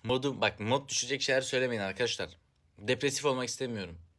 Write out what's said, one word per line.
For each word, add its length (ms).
Modum, 380
bak, 200
mod 280
düşecek 340
şeyler 180
söylemeyin 420
arkadaşlar. 480
Depresif 460
olmak 240
istemiyorum. 500